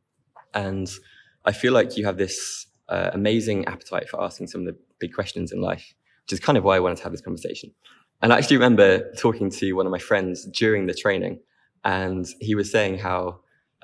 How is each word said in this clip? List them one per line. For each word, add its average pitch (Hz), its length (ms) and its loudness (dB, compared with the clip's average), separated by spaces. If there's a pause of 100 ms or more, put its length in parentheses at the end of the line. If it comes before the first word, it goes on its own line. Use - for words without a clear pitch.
(560)
And 95 340 -4 (560)
I 104 60 4
feel 123 220 0
like 113 220 2
you 107 100 -4
have 95 120 -4
this, - 480 -6 (220)
uh, 92 260 -2
amazing 107 520 0
appetite - 440 -8
for - 120 -8
asking 90 260 -8
some 92 140 -10
of 90 60 -6
the 87 80 -8 (220)
big 85 160 -8
questions 87 380 -6
in 92 100 -6
life, 92 320 -6 (320)
which - 80 -6
is 90 60 -6
kind 143 180 2
of 92 60 2
why 95 120 4
I 92 40 4
wanted 90 180 0
to - 60 -16
have - 80 -10
this 85 100 -12
conversation. - 500 -10 (520)
And 117 100 6
I - 60 6
actually 139 180 4
remember 101 560 6
talking 104 380 0
to 95 220 -4
one 92 120 0
of 92 60 -2
my 90 80 -4
friends 92 460 -2
during 101 420 0
the 90 80 -4
training, 92 440 -2 (440)
and 92 420 -2 (160)
he 107 140 -2
was 101 160 -2
saying 98 260 0
how, 90 420 -4 (440)